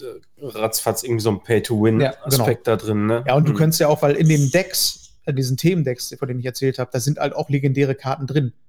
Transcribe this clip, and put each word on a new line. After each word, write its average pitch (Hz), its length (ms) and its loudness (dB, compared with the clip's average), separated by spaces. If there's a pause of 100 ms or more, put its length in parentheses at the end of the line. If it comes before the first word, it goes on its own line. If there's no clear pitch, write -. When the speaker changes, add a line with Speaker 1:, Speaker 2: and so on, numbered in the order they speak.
(400)
Speaker 1:
ratzfatz 113 640 -4
irgendwie 117 180 -2
so 113 80 2
einen 98 140 -2
Pay-to-Win-Aspekt 113 840 2
Speaker 2:
Ja, 135 40 -6
genau. 120 340 2
Speaker 1:
da 110 120 2
drin, 107 300 -2
ne? 117 220 0
Speaker 2:
Ja, 127 80 2
und 156 120 4
du 143 40 2
Speaker 1:
Hm. 101 60 -2
Speaker 2:
könntest 160 200 2
ja 160 80 4
auch, 147 160 2
weil 147 140 2
in 160 120 4
den 143 220 4
Decks, - 640 -2 (120)
in 143 120 -4
diesen 131 200 -2
Themendecks, 151 600 -2
von 135 80 -4
denen 127 140 -6
ich 123 60 -8
erzählt 131 340 -2
hab, 123 100 -6
da 131 80 -4
sind 135 220 -2
halt 143 160 -4
auch 151 120 -4
legendäre 139 460 0
Karten 135 320 -6
drin. 135 280 -2 (140)